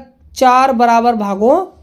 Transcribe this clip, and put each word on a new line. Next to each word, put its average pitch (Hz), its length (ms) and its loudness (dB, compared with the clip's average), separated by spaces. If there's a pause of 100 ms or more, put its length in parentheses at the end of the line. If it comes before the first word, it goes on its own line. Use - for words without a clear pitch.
(360)
चार 254 380 2
बराबर 233 420 0
भागों 214 500 -2 (180)